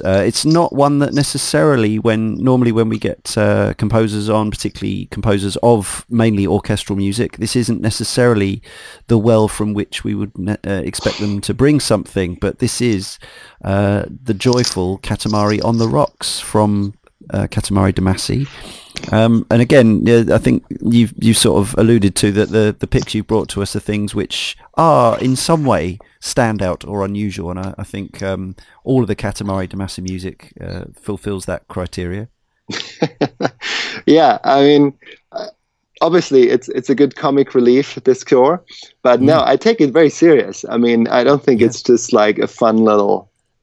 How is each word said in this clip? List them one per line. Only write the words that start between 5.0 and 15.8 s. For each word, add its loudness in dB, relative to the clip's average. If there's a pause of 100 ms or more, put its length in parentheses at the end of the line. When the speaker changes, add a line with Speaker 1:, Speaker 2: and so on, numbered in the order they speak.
Speaker 1:
composers -2
of 0
mainly 2
orchestral -2
music, -4
this -4
isn't -2
necessarily 0 (460)
the 4
well 4
from -4
which -6
we -4
would -8
ne-, -4 (100)
uh, -4
expect -6
them -4
to -4
bring 2
something. -2
But -4
this -2
is, -2 (440)
uh, 0
the -6
joyful -2
Katamari -2
on 0
the 0